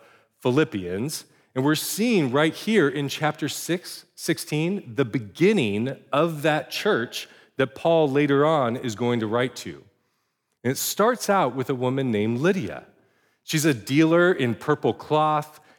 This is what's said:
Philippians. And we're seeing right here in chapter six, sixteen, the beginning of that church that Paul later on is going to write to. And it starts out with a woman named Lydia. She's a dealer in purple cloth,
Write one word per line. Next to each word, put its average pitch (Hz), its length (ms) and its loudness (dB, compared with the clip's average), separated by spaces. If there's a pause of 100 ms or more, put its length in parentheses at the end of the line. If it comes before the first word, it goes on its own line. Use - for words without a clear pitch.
(400)
Philippians. 123 840 -2 (300)
And 131 100 0
we're 151 80 4
seeing 185 580 0
right 156 220 2
here 202 340 2
in 143 220 -4
chapter 151 400 -4
six, - 640 -8
sixteen, 160 840 -4
the 139 100 2
beginning 123 920 0 (160)
of 151 300 0
that 151 260 0
church - 580 -2 (280)
that 131 180 0
Paul 165 340 2
later 143 380 4
on 139 300 2
is 123 200 -4
going 120 260 0
to 110 60 0
write 120 280 -2
to. 78 280 -14 (800)
And 120 60 -2
it 139 80 -2
starts - 500 0
out 165 280 2
with 135 160 -4
a 135 40 -4
woman 127 360 -2
named 110 300 0
Lydia. 143 420 -2 (580)
She's 156 240 -2
a 156 80 4
dealer 160 580 4
in 127 220 0
purple 143 400 -2
cloth, 151 640 -2 (200)